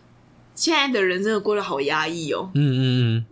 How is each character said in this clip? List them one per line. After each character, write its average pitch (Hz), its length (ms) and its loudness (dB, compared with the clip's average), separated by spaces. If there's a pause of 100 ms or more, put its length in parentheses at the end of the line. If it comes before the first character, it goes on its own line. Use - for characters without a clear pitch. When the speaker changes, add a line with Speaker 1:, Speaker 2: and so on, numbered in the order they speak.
(540)
Speaker 1:
现 320 220 0
在 277 180 2
的 202 100 2
人 185 200 0
真 220 100 0
的 208 60 0
过 208 160 0
得 202 80 -2
好 143 180 -4
压 156 260 0
抑 165 260 -6
哦。 95 200 -6
Speaker 2:
嗯， 143 80 2
嗯， 127 560 2
嗯。 113 140 -2